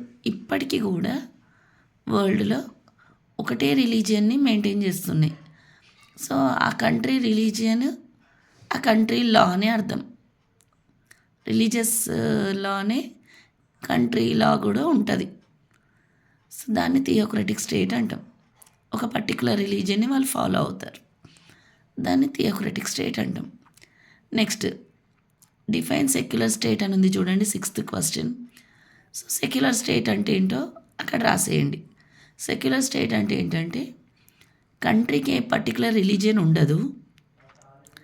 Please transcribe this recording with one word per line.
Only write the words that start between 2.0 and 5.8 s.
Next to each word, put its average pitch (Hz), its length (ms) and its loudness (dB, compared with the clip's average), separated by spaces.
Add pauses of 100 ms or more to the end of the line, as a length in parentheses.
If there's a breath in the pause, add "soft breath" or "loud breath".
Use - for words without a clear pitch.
వరల్డ్‌లో 214 540 0 (800 soft breath)
ఒకటే 262 340 0 (100)
రిలీజియన్ని 220 640 2
మెయింటైన్ 208 420 2
చేస్తున్నాయి. 160 460 0 (920 soft breath)